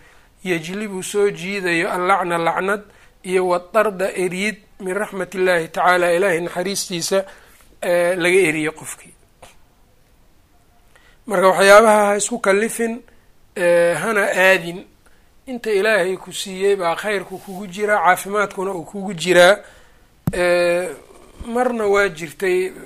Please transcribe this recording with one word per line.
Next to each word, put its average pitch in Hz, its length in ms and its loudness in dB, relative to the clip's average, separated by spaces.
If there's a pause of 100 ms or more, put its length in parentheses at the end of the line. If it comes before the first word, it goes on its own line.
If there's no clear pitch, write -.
(440)
yajlibu 185 600 -6
soo 202 260 0
jiidayo 180 640 -4
allacna 180 460 0
lacnad, 180 440 -2 (420)
iyo 185 240 0
wadarda 185 680 -2
eryid, 190 440 -4 (220)
min 185 140 -6
raxmatillahi 185 720 -2
tacaala, 175 460 2
Ilaahay 175 280 2
naxariistiisa, 180 840 -4 (560)
ee, 175 340 0
laga 180 240 2
eriyo 156 320 0
qofkii. - 420 -18 (2000)
Marka 190 220 2
waxyaabaha 202 580 8
ha 202 120 2
isku 233 220 -4
kallifin, 226 600 0 (560)
ee, 175 360 4
hana 202 420 0
aadin. 185 500 2 (600)
Inta 240 240 -8
Ilaahay 190 460 0
ku - 140 -18
siiyey 196 440 -2
baa 170 200 -2
khayrku 190 420 -6
kugu 196 300 -14
jiraa, 208 380 -2
caafimaadkuna 196 680 0
uu 175 120 -10
kugu 202 300 -10
jiraa. 175 440 4 (760)
Ee, 175 560 0 (560)
marna 240 420 -2
waa 202 220 2
jirtay 180 640 -4 (140)